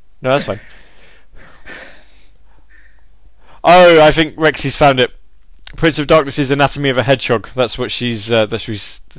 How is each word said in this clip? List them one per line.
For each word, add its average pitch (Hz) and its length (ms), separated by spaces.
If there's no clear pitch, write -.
No, 131 100
that's 139 140
fine. 104 140
Oh, 175 380
I 151 100
think 151 240
Rexy's 143 400
found 139 240
it. 120 120
Prince 156 240
of 143 80
Darkness's 143 440
Anatomy 143 380
of 123 80
a 120 60
Hedgehog. 120 520
That's 123 220
what 123 140
she's, 113 400
uh, 113 140
that's 107 220
what 107 100
she's, - 240